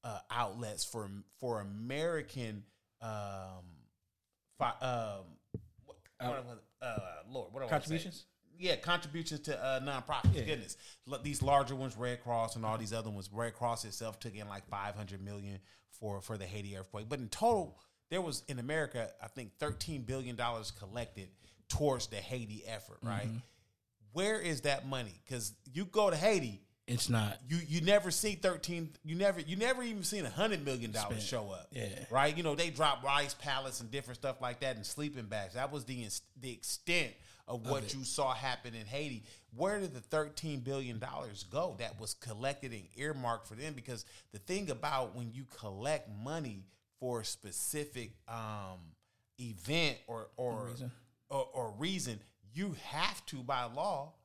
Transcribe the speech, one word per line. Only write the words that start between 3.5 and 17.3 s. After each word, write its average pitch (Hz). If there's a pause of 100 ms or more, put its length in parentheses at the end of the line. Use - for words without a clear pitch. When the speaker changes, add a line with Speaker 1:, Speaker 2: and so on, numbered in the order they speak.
Speaker 1:
fi-, 131 (120)
um, 110 (580)
what, - (240)
Speaker 2:
Uh, 123
Speaker 1:
what 127
was 120
it? 104 (180)
Uh, 117 (300)
Lord, 113
what 127
do 147
I -
wanna -
say? -
Speaker 2:
contributions? 160 (320)
Speaker 1:
Yeah, 180
contributions 156
to, 139
uh, 131
nonprofits. 135
Speaker 2:
Yeah. 135
Speaker 1:
Goodness. 110 (340)
L-, 135
these 143
larger 139
ones, 127
Red 123
Cross 117
and 113
all 110
these 110
other 110
ones. 101
Red 117
Cross 117
itself 110
took 110
in, 104
like, 101
five 101
hundred 98
million 101 (320)
for, 101
for 107
the 95
Haiti 101
earthquake. 104
But 139
in 117
total, 208 (320)